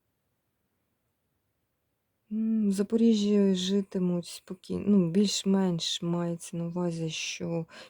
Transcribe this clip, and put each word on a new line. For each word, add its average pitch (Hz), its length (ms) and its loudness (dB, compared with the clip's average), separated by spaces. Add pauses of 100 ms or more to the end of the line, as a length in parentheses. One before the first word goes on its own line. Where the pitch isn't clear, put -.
(2250)
М, 220 340 0
в 196 40 4
Запоріжжі 208 840 4
житимуть 185 720 -2
спокійно, - 600 -10
ну, 196 240 4
більш-менш 190 920 0
мається 170 540 -4
на 170 100 -4
увазі, 170 440 -4
що 165 560 -6 (240)